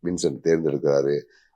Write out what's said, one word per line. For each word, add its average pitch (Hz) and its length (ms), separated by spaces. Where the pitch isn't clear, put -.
வின்சென்ட் 85 400
தேர்ந்தெடுக்கிறாரு. 71 800